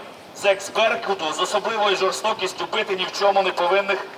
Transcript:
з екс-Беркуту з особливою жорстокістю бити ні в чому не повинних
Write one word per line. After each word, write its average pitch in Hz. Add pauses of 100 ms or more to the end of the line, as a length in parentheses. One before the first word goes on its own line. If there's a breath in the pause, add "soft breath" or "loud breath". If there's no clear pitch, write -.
(360)
з -
екс-Беркуту 190
з 170
особливою 202
жорстокістю 190
бити 208
ні 185
в -
чому 196
не 185
повинних 190 (200)